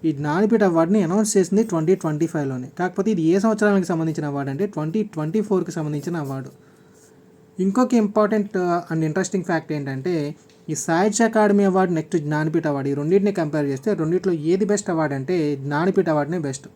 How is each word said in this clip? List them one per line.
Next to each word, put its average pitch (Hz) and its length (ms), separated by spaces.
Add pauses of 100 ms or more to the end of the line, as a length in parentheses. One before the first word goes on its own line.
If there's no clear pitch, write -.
ఈ - 100
జ్ఞానపీఠ 196 520
అవార్డుని 165 360
అనౌన్స్ 208 300
చేసింది 196 340
ట్వంటీ 165 320
ట్వంటీ 156 300
ఫైవ్లోనే. 135 360 (120)
కాకపోతే 185 340
ఇది 165 80 (100)
ఏ 190 120
సంవత్సరానికి 208 460
సంబంధించిన 160 420
అవార్డు 139 220
అంటే 185 200
ట్వంటీ 160 280 (120)
ట్వంటీ 160 340
ఫోర్కి 180 300
సంబంధించిన 151 460
అవార్డు. 135 260 (1080)
ఇంకొక 240 360 (100)
ఇంపార్టెంట్, 208 480 (140)
uh, 175 140 (100)
and 160 180
ఇంట్రెస్టింగ్ 185 400
ఫ్యాక్ట్ 160 280
ఏంటంటే 139 380 (540)
ఈ 156 60 (100)
సాహిత్య 208 460
అకాడమీ 208 400
అవార్డు, 185 300
నెక్స్ట్ 165 260
జ్ఞానపీఠ 156 460
అవార్డు, 139 200
ఈ - 80
రెండింటిని 196 400
కంపేర్ 151 320
చేస్తే 135 160 (140)
రెండిట్లో 175 300 (200)
ఏది 196 220
బెస్ట్ 202 200
అవార్డు 151 260
అంటే 175 160 (280)
జ్ఞానపీఠ 170 500
అవార్డునే 151 320
బెస్ట్. 135 300